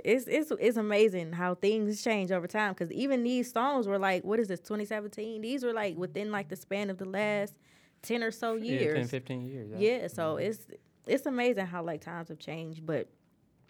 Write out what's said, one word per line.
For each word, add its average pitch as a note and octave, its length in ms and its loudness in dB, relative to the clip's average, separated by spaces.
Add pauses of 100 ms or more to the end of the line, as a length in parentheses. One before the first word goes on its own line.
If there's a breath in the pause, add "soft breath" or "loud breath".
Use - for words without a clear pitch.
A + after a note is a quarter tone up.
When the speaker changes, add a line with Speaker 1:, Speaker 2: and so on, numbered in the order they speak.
Speaker 1:
it's, A#3+ 220 4
it's, D4+ 320 2
it's A3+ 180 4
amazing G#3 560 4
how F3+ 220 0
things G#3 480 2
change G3+ 280 2
over F3+ 160 0
time. G#3+ 280 0
'Cause F3 160 -4
even B3+ 320 2
these B3 280 0
songs B3 360 2
were, G3 120 2
like, F#3+ 240 2
what G#3+ 160 2
is A3 80 2
this, F3+ 140 -4
twenty G#3 240 -4
seventeen? G#3+ 560 -6
These B3 240 -4
were, A#3 80 0
like, G#3 240 -2
within, F#3 340 -4
like, G3+ 160 -2
the F#3 80 -8
span G3 360 -4
of F3+ 80 -8
the G3 60 -8
last G#3 500 0 (480 soft breath)
ten A#3 200 -2
or A3 80 0
so A3+ 220 -2
Speaker 2:
Yeah, A3 260 0
Speaker 1:
years. D3+ 140 2
Speaker 2:
ten, B2+ 140 2
fifteen B2+ 380 -6
years, B2+ 260 -10
yeah. F3+ 80 -6
Speaker 1:
Yeah, A3+ 280 2
so D#3+ 280 -2
Speaker 2:
Mm-hmm. D3+ 100 -2
Speaker 1:
it's, A3 220 -6 (400)
it's C#4 180 2
amazing B3 400 2
how, F3 180 -4
like, D#3+ 180 -4
times E3 280 -10
have D#3 100 -12
changed. D#3+ 460 -10
But D3+ 240 0 (600)